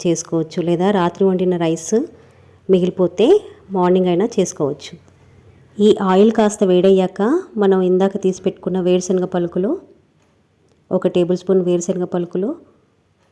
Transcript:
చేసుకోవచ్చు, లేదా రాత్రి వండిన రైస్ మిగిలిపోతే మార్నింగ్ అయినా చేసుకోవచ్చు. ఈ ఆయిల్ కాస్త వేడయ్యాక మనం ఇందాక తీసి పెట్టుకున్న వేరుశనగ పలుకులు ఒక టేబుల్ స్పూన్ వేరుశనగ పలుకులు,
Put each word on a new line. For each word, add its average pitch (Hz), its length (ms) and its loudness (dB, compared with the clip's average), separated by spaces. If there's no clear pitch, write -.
చేసుకోవచ్చు, 165 540 -4
లేదా 175 300 0
రాత్రి 180 340 0
వండిన 185 320 0
రైస్ 165 380 -2
మిగిలిపోతే 185 720 2
మార్నింగ్ 180 360 2
అయినా 180 180 0
చేసుకోవచ్చు. 147 540 -4
ఈ 208 220 6
ఆయిల్ 196 300 4
కాస్త 208 320 0
వేడయ్యాక 185 580 2
మనం 190 240 2
ఇందాక 185 420 0
తీసి 185 180 -2
పెట్టుకున్న 185 400 -4
వేరుశనగ 180 440 0
పలుకులు 180 460 -4
ఒక 185 160 -2
టేబుల్ 180 300 0
స్పూన్ 190 240 0
వేరుశనగ 180 420 -2
పలుకులు, 180 520 -6